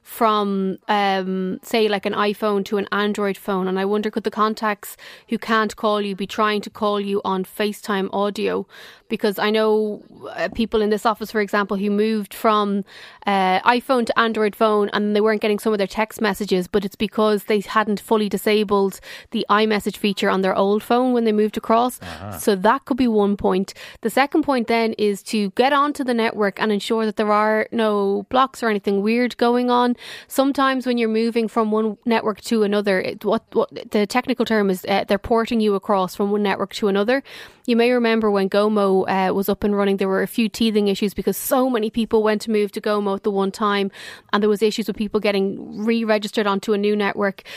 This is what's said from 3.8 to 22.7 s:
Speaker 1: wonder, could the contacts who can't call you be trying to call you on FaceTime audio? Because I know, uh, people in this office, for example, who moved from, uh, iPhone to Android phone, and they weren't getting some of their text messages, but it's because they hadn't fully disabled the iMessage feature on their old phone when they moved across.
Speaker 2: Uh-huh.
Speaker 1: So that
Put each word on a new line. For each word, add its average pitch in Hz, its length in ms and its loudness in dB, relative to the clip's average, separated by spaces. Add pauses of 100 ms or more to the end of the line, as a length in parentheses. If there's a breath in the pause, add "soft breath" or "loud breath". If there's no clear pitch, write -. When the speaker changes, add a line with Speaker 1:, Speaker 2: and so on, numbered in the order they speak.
Speaker 1:
wonder, 208 260 -2
could 214 140 -6
the 220 60 -2
contacts 214 680 -2 (320 loud breath)
who 226 100 -2
can't 220 380 0
call 208 240 0
you 202 160 -4
be 196 100 -6
trying 214 360 0
to - 80 -12
call 208 300 -2
you 202 240 -2
on 190 200 -2
FaceTime 202 680 -4
audio? 196 540 -2 (420 loud breath)
Because 214 300 -2
I 208 120 0
know, 214 520 0 (280)
uh, 165 240 -4
people 226 280 0
in 208 80 2
this 214 140 0
office, 214 260 -2
for 220 100 0
example, 202 360 -2
who 202 140 -2
moved 214 420 0
from, 208 520 0 (420 loud breath)
uh, 190 340 2
iPhone 247 460 2
to - 120 0
Android 220 380 0
phone, 214 360 2
and 208 220 0
they 208 60 4
weren't 214 220 2
getting 208 160 0
some 220 140 0
of 214 60 0
their 196 80 0
text - 340 -4
messages, 190 460 0
but 202 180 0
it's 202 120 -8
because 214 480 0
they 214 160 2
hadn't 208 400 0
fully 214 280 0
disabled 202 720 0 (320 loud breath)
the 220 180 -2
iMessage 208 460 2
feature 202 340 0
on 190 100 2
their 190 160 0
old 202 260 2
phone 247 300 2
when 233 120 2
they 220 80 2
moved 208 240 0
across. 233 440 0
Speaker 2:
Uh-huh. - 380 -12
Speaker 1:
So 208 180 2
that 214 280 2